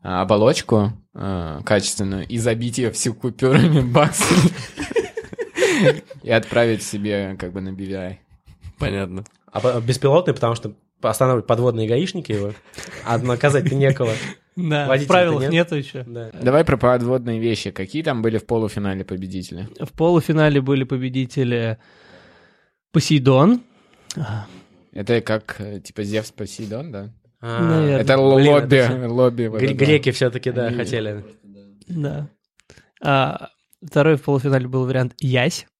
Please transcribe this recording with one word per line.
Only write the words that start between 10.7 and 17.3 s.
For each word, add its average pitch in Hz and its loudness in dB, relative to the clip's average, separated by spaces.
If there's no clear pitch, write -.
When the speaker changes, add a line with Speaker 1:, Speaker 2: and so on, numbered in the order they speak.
Speaker 3:
останавливать 127 0
подводные 117 0
гаишники 147 -2
его, 101 -4
а 117 0
наказать-то 131 0
некого. 135 2
Speaker 4:
Да, 151 -2
в 127 -4
Speaker 3:
Водителя-то 139 2
Speaker 4:
правилах 170 4
Speaker 3:
нет. 143 0
Speaker 4:
нету 170 2
ещё. 135 -8
Speaker 3:
Да. 117 -12
Speaker 1:
Давай 139 4
про 143 4
подводные 120 2